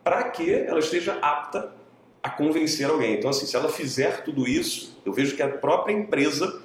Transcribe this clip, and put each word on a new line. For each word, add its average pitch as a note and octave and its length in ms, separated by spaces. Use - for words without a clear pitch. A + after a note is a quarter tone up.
pra A#3+ 260
que E3+ 240
ela E3+ 260
esteja F3 420
apta D3 500
a - 80
convencer D3 600
alguém. A#2+ 260
Então, A#2+ 140
assim, - 160
se - 100
ela D3 140
fizer C#3 540
tudo C#3 240
isso, - 580
eu G2 60
vejo C#3 240
que D3+ 60
a C#3 80
própria F3+ 440
empresa D3+ 720